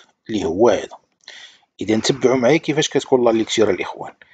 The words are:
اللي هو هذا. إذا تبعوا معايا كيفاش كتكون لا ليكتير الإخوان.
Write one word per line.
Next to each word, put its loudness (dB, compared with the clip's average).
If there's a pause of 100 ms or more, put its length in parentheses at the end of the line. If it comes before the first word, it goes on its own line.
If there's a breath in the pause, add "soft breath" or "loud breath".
(300)
اللي -4
هو 4
هذا. -2 (840 loud breath)
إذا 0
تبعوا 0
معايا 2
كيفاش -2
كتكون 0
لا 4
ليكتير 0
الإخوان. -6 (200 loud breath)